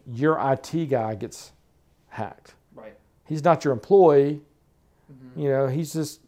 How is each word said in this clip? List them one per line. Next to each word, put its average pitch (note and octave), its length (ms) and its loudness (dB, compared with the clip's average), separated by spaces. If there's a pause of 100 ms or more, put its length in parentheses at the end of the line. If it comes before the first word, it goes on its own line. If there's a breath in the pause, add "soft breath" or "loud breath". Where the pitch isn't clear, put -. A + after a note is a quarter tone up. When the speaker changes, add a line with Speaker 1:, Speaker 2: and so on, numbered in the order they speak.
Speaker 1:
your C3+ 320 -2
I C3+ 180 0
T E3 300 -6
guy A2+ 300 -4
gets - 380 -14 (560)
hacked?" - 440 -14 (220)
Speaker 2:
Right. A2 200 -20 (300)
Speaker 1:
He's D3+ 180 -8
not E3 200 2
your C#3 100 0
employee. D3 680 4 (720)
Speaker 2:
Mm-hmm. C3 280 -20
Speaker 1:
You C#3+ 100 -4
know, C3+ 180 0
he's C#3+ 260 -6
this D#3 340 -8